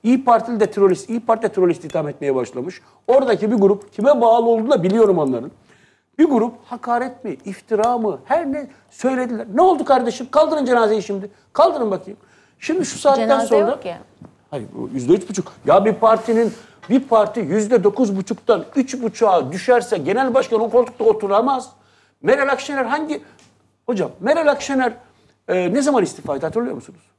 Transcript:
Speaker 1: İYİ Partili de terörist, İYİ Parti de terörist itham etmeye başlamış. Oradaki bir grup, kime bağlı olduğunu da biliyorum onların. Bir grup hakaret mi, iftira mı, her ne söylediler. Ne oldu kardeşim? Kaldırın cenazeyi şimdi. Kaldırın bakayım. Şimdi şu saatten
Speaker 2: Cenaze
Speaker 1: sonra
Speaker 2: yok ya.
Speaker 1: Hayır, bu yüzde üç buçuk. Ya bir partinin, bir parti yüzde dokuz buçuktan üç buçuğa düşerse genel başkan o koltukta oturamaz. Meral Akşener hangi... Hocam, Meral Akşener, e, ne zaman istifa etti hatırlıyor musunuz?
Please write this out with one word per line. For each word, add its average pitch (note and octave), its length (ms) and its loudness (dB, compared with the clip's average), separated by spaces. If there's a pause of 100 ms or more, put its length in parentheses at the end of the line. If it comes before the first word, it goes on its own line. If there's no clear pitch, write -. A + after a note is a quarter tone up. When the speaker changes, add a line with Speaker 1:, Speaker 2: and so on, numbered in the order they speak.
Speaker 1:
İYİ B3+ 220 2
Partili A#3 360 0
de G#3 100 0
terörist, G3 400 0
İYİ A3+ 100 -4
Parti A3+ 220 0
de G#3+ 60 -2
terörist F3+ 360 0
itham D3+ 240 -6
etmeye C#3 260 -4
başlamış. B2+ 480 -6 (240)
Oradaki A3+ 440 2
bir A#3+ 60 2
grup, G3 360 2
kime B3+ 280 2
bağlı A#3 280 4
olduğunu A3+ 220 0
da A#3 120 2
biliyorum G3 360 2
onların. C3 320 -4 (680)
Bir D4+ 60 6
grup A#3+ 300 0 (100)
hakaret B3 600 -6
mi, F3 200 -8
iftira A3 540 -2
mı, G#3 260 -2
her C#4+ 280 -2
ne C#4+ 180 -10 (200)
söylediler. B3 640 -4
Ne D4+ 80 4
oldu E4+ 220 2
kardeşim? B3 460 0
Kaldırın D4+ 340 2
cenazeyi A3+ 380 2
şimdi. G3+ 280 -8 (220)
Kaldırın C#4+ 380 2
bakayım. - 280 -8 (400)
Şimdi E4 280 -4
şu - 120 -12
saatten C4+ 300 2
Speaker 2:
Cenaze C4+ 180 2
Speaker 1:
sonra G#3 240 2
Speaker 2:
yok - 140 -6
ya. F3 140 -10 (520)
Speaker 1:
Hayır, B2+ 240 -10
bu A#2+ 200 -10
yüzde C3 180 0
üç F#3+ 180 0
buçuk. G3 220 -8 (140)
Ya F#3+ 180 4
bir A3 100 2
partinin, A3 580 0 (380)
bir B3 100 4
parti A3 400 0
yüzde G#3 440 0
dokuz G#3 320 0
buçuktan F#3+ 480 -2 (120)
üç C4 260 -4
buçuğa F3+ 500 0
düşerse A3 460 0
genel A3+ 360 -2
başkan B3+ 260 0
o A3+ 100 -2
koltukta A#3 340 0
oturamaz. A3 680 0 (520)
Meral C#4 260 2
Akşener C#4 360 -4
hangi... D4+ 380 -6 (640)
Hocam, F#3 240 -4 (100)
Meral D4+ 280 0
Akşener, C4 440 -2 (560)
e, F3+ 260 -2
ne C#4 80 0
zaman C4 200 2
istifa - 340 -6
etti D#3+ 100 -6
hatırlıyor A3+ 280 -6
musunuz? - 260 -18 (180)